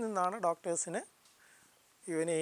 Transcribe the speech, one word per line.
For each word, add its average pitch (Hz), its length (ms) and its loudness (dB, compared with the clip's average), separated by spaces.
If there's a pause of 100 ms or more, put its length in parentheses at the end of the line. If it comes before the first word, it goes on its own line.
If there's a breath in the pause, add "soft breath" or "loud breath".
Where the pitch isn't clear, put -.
നിന്നാണ് 196 340 0 (100)
ഡോക്ടേഴ്സിന് 170 560 -2 (1080 soft breath)
ഇവന് 165 280 2